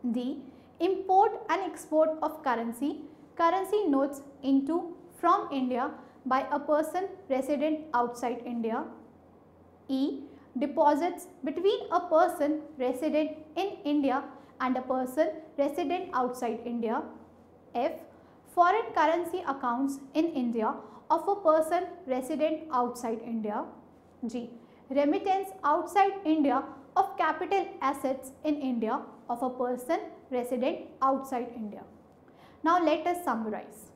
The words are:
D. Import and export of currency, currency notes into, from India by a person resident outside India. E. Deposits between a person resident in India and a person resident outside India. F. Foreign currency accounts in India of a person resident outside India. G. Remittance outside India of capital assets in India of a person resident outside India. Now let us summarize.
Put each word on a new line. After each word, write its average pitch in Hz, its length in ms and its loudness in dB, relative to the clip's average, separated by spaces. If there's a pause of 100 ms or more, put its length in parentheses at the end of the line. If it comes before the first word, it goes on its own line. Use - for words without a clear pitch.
(120)
D. 247 260 -4 (400)
Import 381 540 4 (160)
and 349 140 0
export 320 480 0 (120)
of 311 220 -6
currency, 233 560 -2 (340)
currency 381 540 2
notes 269 340 2 (220)
into, 277 500 2 (260)
from 349 300 4
India 262 400 -2 (340)
by 262 280 0
a 294 80 0
person 311 480 0 (200)
resident 285 520 0 (120)
outside 240 540 -2
India. 233 380 -4 (1040)
E. 269 320 -2 (360)
Deposits 294 680 2 (180)
between 359 360 2 (120)
a 349 80 4
person 311 600 2 (160)
resident 294 520 0 (260)
in 392 280 -2
India 285 380 2 (380)
and 254 160 0
a 247 60 -2
person 254 480 0 (260)
resident 294 580 0
outside 247 500 -2
India. 233 380 -2 (720)
F. 269 180 0 (640)
Foreign 370 380 4
currency 339 540 2
accounts 269 520 -2 (160)
in 330 180 2
India 233 420 0 (360)
of 330 180 2
a 403 80 2
person 320 480 4 (220)
resident 302 560 -2 (100)
outside 240 520 -2
India. 226 400 -4 (640)
G. 233 240 -8 (400)
Remittance 381 580 2 (160)
outside 349 480 4 (120)
India 302 380 2 (340)
of 381 220 2
capital 349 500 0 (120)
assets 277 520 -2 (100)
in 294 180 0
India 247 400 0 (280)
of 240 140 -4
a 254 80 0
person 254 500 -2 (300)
resident 247 560 -2 (160)
outside 254 520 0
India. 208 280 -10 (840)
Now 349 180 4
let 320 240 2
us 349 180 0
summarize. 220 720 -6